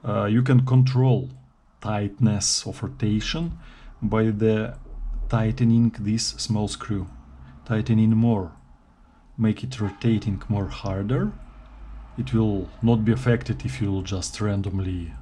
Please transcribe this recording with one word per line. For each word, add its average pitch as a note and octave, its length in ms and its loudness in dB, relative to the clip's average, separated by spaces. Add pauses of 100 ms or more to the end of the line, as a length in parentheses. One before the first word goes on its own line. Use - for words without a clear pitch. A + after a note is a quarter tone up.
Uh, G#2 180 0
you A2 160 4
can B2+ 240 6
control B2+ 640 4 (520)
tightness G#2 840 0
of - 180 -10
rotation A#2 760 -2 (420)
by A2 300 2
the A2 480 0 (500)
tightening A#2 720 4
this G#2+ 300 -2 (100)
small G#2+ 300 -2
screw. F#2+ 400 -6 (560)
Tightening A2 520 4
more, A2 360 2 (840)
make A2 280 0
it B2+ 160 -10
rotating G#2 680 0
more G2 200 -2
harder. G#2+ 640 -4 (840)
It B2+ 160 -6
will G#2 360 2 (140)
not A2+ 220 4
be A2+ 80 4
affected - 520 0
if - 160 -6
you'll G2 220 0
just F#2+ 380 -6
randomly F#2+ 800 -2